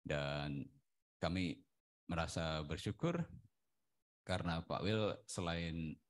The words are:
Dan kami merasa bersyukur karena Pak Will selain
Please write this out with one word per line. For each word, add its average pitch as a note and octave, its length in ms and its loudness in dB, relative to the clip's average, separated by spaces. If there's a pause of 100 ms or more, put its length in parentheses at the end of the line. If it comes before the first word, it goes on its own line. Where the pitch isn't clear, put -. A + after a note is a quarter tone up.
Dan C#2+ 640 -2 (560)
kami F2 400 0 (480)
merasa D#2+ 560 0
bersyukur G#2+ 560 -2 (1040)
karena E2+ 400 0
Pak - 160 0
Will G#2+ 480 4
selain E2 640 -2 (180)